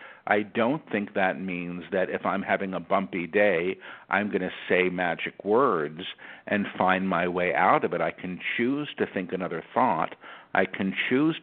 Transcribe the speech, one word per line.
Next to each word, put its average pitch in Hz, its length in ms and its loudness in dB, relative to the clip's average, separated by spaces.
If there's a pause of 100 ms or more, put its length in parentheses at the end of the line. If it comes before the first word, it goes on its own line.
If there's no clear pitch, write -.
(260)
I 104 160 4
don't 117 480 0
think 104 240 -2
that 92 260 0
means 87 520 -6
that 92 180 0
if 92 160 -4
I'm 98 160 0
having 95 320 -2
a 87 60 -4
bumpy 95 460 -2
day, 92 500 2 (340)
I'm 101 200 0
gonna 92 200 -2 (180)
say 92 220 4
magic 87 540 -4
words 95 560 2 (460)
and 101 200 0 (100)
find 95 320 4
my 90 200 2
way 90 260 2
out 107 300 6
of 92 80 -2
it. 87 80 -2
I 82 120 2
can 90 260 -8 (180)
choose 139 320 0 (100)
to 104 80 0
think 92 260 -4
another 92 300 -4 (120)
thought. 117 400 2 (400)
I 95 120 4
can 95 280 -2 (140)
choose 151 340 2